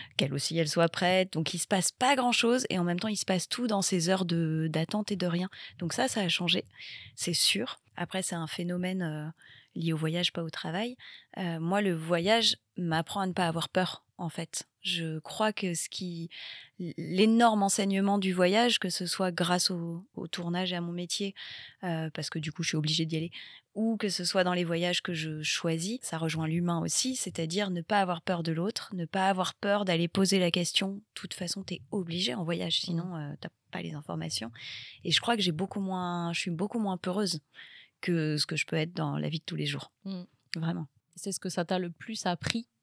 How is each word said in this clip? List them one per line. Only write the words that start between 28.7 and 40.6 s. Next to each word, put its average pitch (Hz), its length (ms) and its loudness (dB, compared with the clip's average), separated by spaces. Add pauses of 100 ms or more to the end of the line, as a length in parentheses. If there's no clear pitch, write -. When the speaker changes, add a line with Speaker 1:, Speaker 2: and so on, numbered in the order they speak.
Speaker 1:
ne 175 100 -2
pas 190 240 0
avoir 185 260 0
peur 202 300 0
d'aller 170 240 2
poser 190 300 4
la 180 120 4
question. 190 440 0
De 208 80 -12 (120)
toute - 200 -10
façon, 185 280 -6
t'es 180 180 -8 (100)
obligé 190 440 -2
en 196 100 -4
voyage, 175 340 -2
Speaker 2:
Mmh. - 80 -4
Speaker 1:
sinon, 175 300 -4
euh, 147 240 -8
t'as 165 100 -10 (200)
pas 170 120 -8
les 165 120 -8
informations. 160 560 -6 (540)
Et 180 60 -2
je 151 100 4
crois 233 160 2
que 208 60 0
j'ai 180 100 2
beaucoup 185 280 -2
moins, 175 520 -2
je - 80 -4
suis 185 100 -4
beaucoup 185 280 -2
moins 196 180 0
peureuse 180 440 -2 (600)
que 156 360 2
ce 147 100 0
que 156 100 -6
je - 100 -2
peux 165 100 -2
être 165 180 -2
dans 147 240 -2
la 147 100 -2
vie 156 120 -4
de - 40 -20
tous 165 120 -8
les 147 100 -2
jours. 143 240 -6 (140)
Speaker 2:
Mmh. 190 180 -8 (340)
Speaker 1:
Vraiment. 165 300 -2 (300)